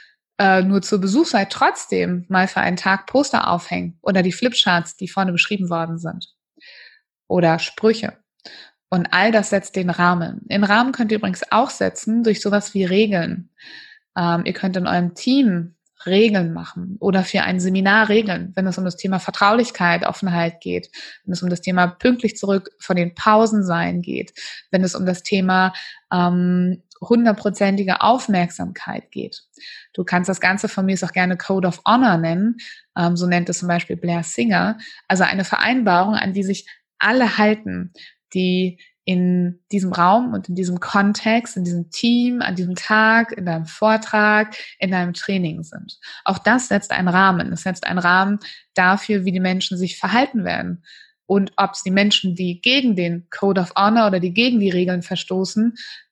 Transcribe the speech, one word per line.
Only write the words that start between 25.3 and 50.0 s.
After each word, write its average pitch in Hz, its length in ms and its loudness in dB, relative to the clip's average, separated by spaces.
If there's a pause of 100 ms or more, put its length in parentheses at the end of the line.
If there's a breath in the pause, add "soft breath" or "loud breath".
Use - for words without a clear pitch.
ähm, 180 720 2 (180)
hundertprozentige 202 1000 2
Aufmerksamkeit 185 1080 -2
geht. - 320 -10 (500 loud breath)
Du 180 100 -4
kannst 180 240 2
das 190 140 -2
Ganze 196 260 0
von 190 160 -4
mir 190 80 2
aus 190 120 -2
auch 170 80 -4
gerne 180 260 0
Code 190 300 -2
of 170 180 -4
Honor 226 320 4
nennen, 185 400 0 (400 loud breath)
ähm, 175 180 2
so 180 100 0
nennt 175 220 2
es 175 120 -6
zum 180 80 -4
Beispiel 170 280 -2
Blair 170 280 -2
Singer. 208 520 0 (320 loud breath)
Also 185 160 2
eine 190 200 0
Vereinbarung, 208 720 2
an 190 180 -2
die 196 100 -2
sich 190 240 -6 (300 loud breath)
alle 226 400 2
halten, 214 560 0 (400 loud breath)
die 185 440 0 (280 soft breath)
in 180 540 0 (100)
diesem 185 220 -2
Raum 202 400 2
und 190 160 -6
in 180 60 -6
diesem 180 260 -4
Kontext, 208 800 0
in 180 60 -2
diesem 175 260 -4
Team, 240 500 0
an - 140 -4
diesem 180 200 -4
Tag, 220 580 2
in 185 120 -8
deinem 165 220 -4
Vortrag, 214 920 2 (220 loud breath)
in 190 120 -4
deinem 180 220 -2
Training 170 500 -4
sind. - 360 -18 (260 loud breath)
Auch 190 140 -2
das 247 300 0
setzt 202 220 -2
einen 180 180 -2
Rahmen. 185 440 2
Es 170 120 -8
setzt 185 220 -6
einen 180 120 -4
Rahmen 190 400 2 (340 loud breath)
dafür, 190 540 2
wie 196 60 0
die 185 80 0
Menschen 185 360 -2
sich 180 220 -4
verhalten 214 480 0